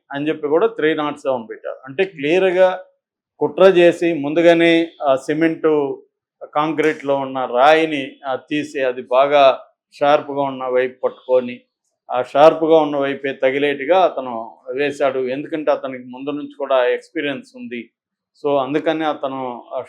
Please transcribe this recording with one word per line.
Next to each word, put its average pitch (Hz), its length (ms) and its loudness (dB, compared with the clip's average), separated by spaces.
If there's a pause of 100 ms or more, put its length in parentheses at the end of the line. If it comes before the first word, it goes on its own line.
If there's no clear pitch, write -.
(120)
అని 143 160 -6
చెప్పి 156 200 -4
కూడా 170 200 2
త్రీ 160 260 -2
నాట్ 147 260 -6
సెవెన్ 120 300 -4
పెట్టారు. - 260 -12 (100)
అంటే 135 180 -4
క్లియర్గా 185 800 0 (560)
కుట్ర 147 240 2
చేసి 175 500 4
ముందుగానే 165 760 2 (120)
ఆ 135 120 2
సిమెంటు 151 880 -2 (520)
కాంక్రీట్లో 151 600 -2
ఉన్న 131 300 -6
రాయిని, 139 680 2 (160)
ఆ, 131 80 -4
తీసి 147 460 -6
అది 127 200 -2
బాగా 135 580 4 (400)
షార్ప్గా 143 420 2
ఉన్న 131 260 -6
వైపు 127 360 -2
పట్టుకొని 123 560 -2 (520)
ఆ 123 100 -2
షార్ప్గా 156 560 4
ఉన్న 147 200 0
వైపే 139 360 -4
తగిలేట్టుగా 139 720 0
అతను 123 540 -4 (180)
వేశాడు. 143 440 -2
ఎందుకంటే 147 520 -4
అతనికి 131 320 -6
ముందు 127 260 -12
నుంచి 143 300 -10
కూడా 131 280 0
ఎక్స్పీరియన్స్ 131 720 -6
ఉంది. 120 320 -14 (560)
So 143 120 0
అందుకని 156 480 -2
అతను 131 580 -8 (100)
ఆ 131 160 -8